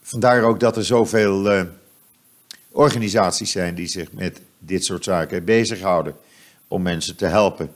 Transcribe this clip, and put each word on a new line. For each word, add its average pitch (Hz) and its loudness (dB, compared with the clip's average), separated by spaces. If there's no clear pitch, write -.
vandaar 123 2
ook 113 2
dat 113 2
er 110 -2
zoveel, 104 2
eh, 98 2
organisaties 107 0
zijn 87 -4
die 90 -8
zich 85 -10
met 92 -8
dit 90 -6
soort 87 -6
zaken 85 -4
bezighouden 95 0
om 92 -4
mensen 87 -6
te 98 -4
helpen. 87 0